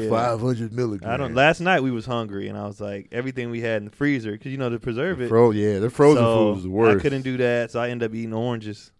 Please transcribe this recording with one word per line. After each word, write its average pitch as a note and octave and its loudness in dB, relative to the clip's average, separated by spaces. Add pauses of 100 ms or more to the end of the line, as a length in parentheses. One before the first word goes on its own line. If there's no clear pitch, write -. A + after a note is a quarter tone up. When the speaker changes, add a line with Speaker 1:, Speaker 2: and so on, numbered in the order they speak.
Speaker 1:
Yeah. A2 0
Speaker 2:
five A2+ 0
hundred A#2 -2
Speaker 1:
I - -8
don't, A2 -8
Speaker 2:
milligrams. A#2 -4
Speaker 1:
last D3 2
night E3+ 0
we C3 -2
was A2+ -6
hungry, G#2+ -6
and G#2 -10
I G#2 -8
was G2+ -12
like, G2+ -10
everything B2+ -6
we A#2 -6
had A2+ -2
in G#2 -8
the G#2 -16
freezer, B2 -2
'cause, C3+ -10
you C3+ -8
know, B2+ -2
to A#2 -4
preserve C3+ -4
Speaker 2:
The B2+ -4
Speaker 1:
it. A#2+ -4
Speaker 2:
fro-, A2+ 6
yeah, G#2 2
the A2+ 0
frozen D3 6
Speaker 1:
So A2+ 4
Speaker 2:
food G2 -4
is F#2 -10
the F#2 -6
worst. G#2 4
Speaker 1:
I - -10
couldn't C3+ -2
do C3 -4
that, A#2+ 0
so A#2+ -4
I A#2+ -2
ended A#2 -4
up A2 -10
eating A2+ -6
oranges. A2 -6